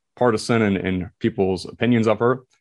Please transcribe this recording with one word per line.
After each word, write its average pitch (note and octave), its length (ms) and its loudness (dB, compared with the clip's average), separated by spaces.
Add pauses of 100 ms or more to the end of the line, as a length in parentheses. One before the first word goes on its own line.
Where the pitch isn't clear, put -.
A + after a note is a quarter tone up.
(160)
partisan A#2 460 0
in, G2+ 160 2
in F2+ 320 -4 (100)
people's F#2+ 460 -2
opinions A#2 420 0
of G#2+ 120 0
her, B2+ 240 0 (180)